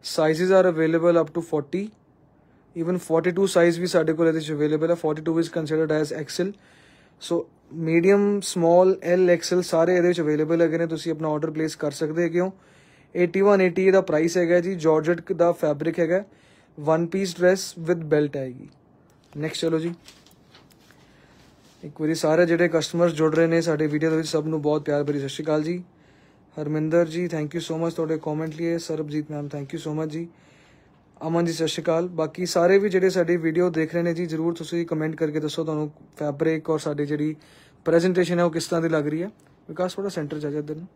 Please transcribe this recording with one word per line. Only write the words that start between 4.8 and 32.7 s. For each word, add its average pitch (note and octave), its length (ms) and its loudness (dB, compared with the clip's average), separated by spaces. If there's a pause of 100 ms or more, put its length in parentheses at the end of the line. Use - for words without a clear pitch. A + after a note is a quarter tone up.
ਹੈ। E3+ 40 2
Forty-two D#3 440 -4
is E3 160 -2
considered D#3 460 -2
as D3+ 140 -4
ਐਕਸਲ। F3 360 -6 (720)
ਸੋ E3+ 260 -4 (260)
ਮੀਡੀਅਮ, F#3 640 4
ਸਮਾਲ, F3+ 640 4
ਐਲ, F3+ 260 4
ਐਕਸਲ F3 320 2
ਸਾਰੇ E3 340 2
ਇਹਦੇ F3 180 4
'ਚ E3+ 80 -2
ਅਵੇਲੇਬਲ D#3 400 2
ਹੈਗੇ E3 160 2
ਨੇ, E3 100 0
ਤੁਸੀਂ E3 240 -6
ਆਪਣਾ D#3 180 -4
ਆਰਡਰ D3+ 220 -2
ਪਲੇਸ D#3 240 -4
ਕਰ D3 160 -4
ਸਕਦੇ D#3 320 -4
ਹੈਗੇ E3+ 160 0
ਹੋ। F#3+ 120 -2 (640)
ਏਟੀ F3+ 260 0
ਵਨ G3 200 6
ਏਟੀ F#3+ 240 2
ਇਹਦਾ F#3+ 160 6
ਪ੍ਰਾਈਸ E3+ 360 0
ਹੈਗਾ F3 220 4
ਜੀ। F#3 160 -4
ਜਾਰਜਟ E3 580 0
ਦਾ E3+ 180 4
ਫੈਬਰਿਕ D#3+ 480 -2
ਹੈਗਾ, F3 240 0 (540)
ਵਨ D#3+ 300 0
ਪੀਸ F#3 300 -4
ਡਰੈਸ F#3 420 2
with E3 220 -2 (120)
belt D3 240 0
ਆਏਗੀ। C3 320 -10 (680)
ਨੈਕਸਟ D#3+ 240 -6
ਚਲੋ D#3+ 180 0
ਜੀ। E3+ 140 -6 (1900)
ਇੱਕ D3 180 -12
ਵਾਰੀ D#3 140 0
ਸਾਰੇ D#3+ 300 4
ਜਿਹੜੇ E3+ 280 2
ਕਸਟਮਰਸ E3+ 400 2
ਜੁੜ D#3 220 2
ਰਹੇ E3 120 4
ਨੇ E3 140 2
ਸਾਡੇ D#3 260 0
ਵੀਡੀਓ D3+ 220 0
ਦੇ D#3+ 80 0
ਵਿੱਚ, D#3+ 100 -2
ਸਭ D#3 200 -2
ਨੂੰ D#3 140 -4
ਬਹੁਤ D3+ 240 0
ਪਿਆਰ D3 180 0
ਭਰੀ C#3+ 160 -2
ਸਤਿ C#3 80 -6
ਸ਼੍ਰੀ D3+ 180 -8
ਅਕਾਲ D#3 180 0
ਜੀ। F3+ 200 -6 (720)
ਹਰਮਿੰਦਰ D#3 480 0
ਜੀ, E3 200 -4
thank D#3 300 -6
you E3+ 60 -4
so D#3+ 200 -6
much E3 140 -4
ਤੁਹਾਡੇ D#3+ 220 -2
ਕੁਮੈਂਟ D#3 380 -6
ਲਈ। E3+ 220 -4
ਸਰਬਜੀਤ D#3 540 -6
ਮੈਮ, D3 240 -8
thank C#3+ 200 -10
you D#3 120 -8
so D3+ 100 -4
much D#3 120 -4
ਜੀ। E3 180 -8 (1000)
ਅਮਨ E3+ 180 2
ਜੀ, E3 80 -2
ਸਤਿ D#3 140 -2
ਸ਼੍ਰੀ D3+ 160 -4
ਅਕਾਲ। E3 240 0
ਬਾਕੀ E3 380 -6
ਸਾਰੇ F3+ 320 4